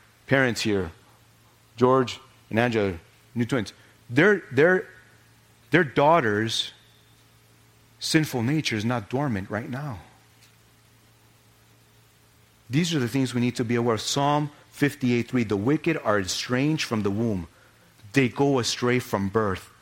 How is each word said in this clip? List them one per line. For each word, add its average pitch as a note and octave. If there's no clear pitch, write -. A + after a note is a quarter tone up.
parents C3
here, G2
George B2+
and G#2+
Angela, A2
new A#2
twins. A2
Their, F3
their, F3
their E3+
daughter's B2
sinful C#3+
nature C#3
is G#2
not A#2
dormant A#2
right G#2+
now. B2+
These E3
are D3+
the A#2+
things B2+
we A#2+
need A#2+
to B2+
be A#2+
aware A#2+
of. G2+
Psalm D3
fifty-eight A#2+
three, B2
"The G#2
wicked D3+
are G#2
estranged C3+
from G#2+
the G2+
womb. G#2
They C3
go C#3
astray B2
from G2
birth, G2+